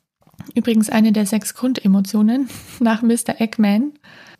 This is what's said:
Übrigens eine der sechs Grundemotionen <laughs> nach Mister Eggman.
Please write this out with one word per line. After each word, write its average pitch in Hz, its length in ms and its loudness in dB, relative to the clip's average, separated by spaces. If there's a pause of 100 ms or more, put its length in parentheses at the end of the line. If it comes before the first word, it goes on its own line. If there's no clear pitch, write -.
(540)
Übrigens 220 360 0
eine 220 220 2
der 214 120 0
sechs 208 300 -4
Grundemotionen 214 960 0 (140)
<laughs> - 140 -20
nach 226 220 0
Mister 233 400 0
Eggman. 220 540 0 (460)